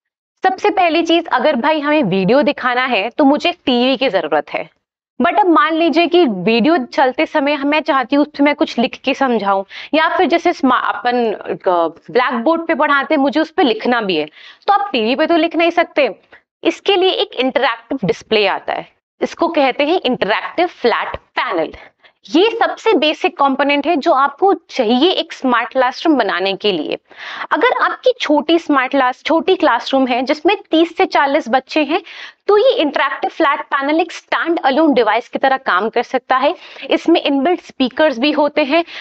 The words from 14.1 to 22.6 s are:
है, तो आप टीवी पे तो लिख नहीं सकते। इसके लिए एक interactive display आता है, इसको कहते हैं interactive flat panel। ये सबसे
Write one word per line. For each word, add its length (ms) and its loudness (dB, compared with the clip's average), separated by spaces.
है, 80 -2
तो 60 2
आप 200 0
टीवी 240 0
पे 100 0
तो 100 2
लिख 200 0
नहीं 140 2
सकते। 500 -2
इसके 320 0
लिए 140 2
एक 240 -4
interactive 680 -2
display 420 0
आता 260 -4
है, 160 -8
इसको 260 -2
कहते 360 0
हैं 200 0
interactive 640 -2
flat 500 -4
panel। 560 -6
ये 220 2
सबसे 420 0